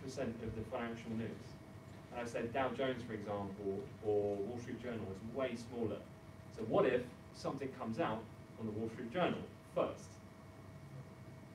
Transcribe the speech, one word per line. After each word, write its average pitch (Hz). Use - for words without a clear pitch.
percent 131
of 113
the 113
financial 117
news. 110
And 120
I 120
said 120
Dow 135
Jones, 127
for 110
example, 101
or 104
Wall 113
Street -
Journal 113
is 110
way 127
smaller. 110
So -
what 190
if 123
something 135
comes 113
out 113
on 110
the 107
Wall 113
Street 117
Journal -
first? -